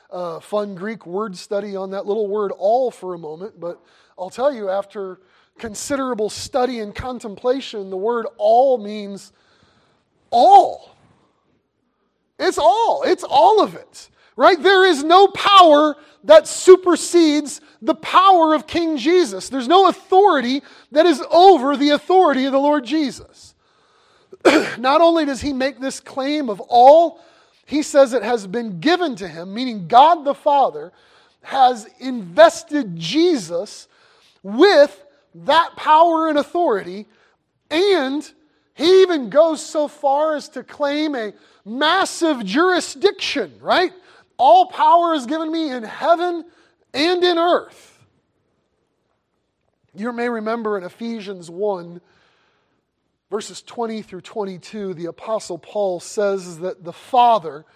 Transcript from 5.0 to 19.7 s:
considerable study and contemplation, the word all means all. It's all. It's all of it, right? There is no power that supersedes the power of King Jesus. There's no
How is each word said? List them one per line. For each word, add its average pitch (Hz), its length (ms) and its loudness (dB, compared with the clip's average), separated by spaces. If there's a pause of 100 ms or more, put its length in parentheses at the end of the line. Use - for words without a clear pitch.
considerable 233 720 -6
study 247 520 -6
and 208 140 -14
contemplation, 240 920 -8
the 190 80 -10
word 226 300 -4 (100)
all 240 400 2
means 202 560 -12 (960)
all. 330 640 4 (1400)
It's 330 200 -2
all. 381 480 2
It's - 180 -2
all 370 380 4
of 190 120 -4
it, - 360 -20 (260)
right? 302 260 4
There 381 220 4
is 302 180 2
no 370 260 6
power 320 680 4 (280)
that 302 220 6
supersedes 330 1160 2 (180)
the 269 140 -2
power 330 600 4
of 302 120 -4
King 320 320 -4
Jesus. 254 500 -2
There's 247 200 -8
no 370 200 6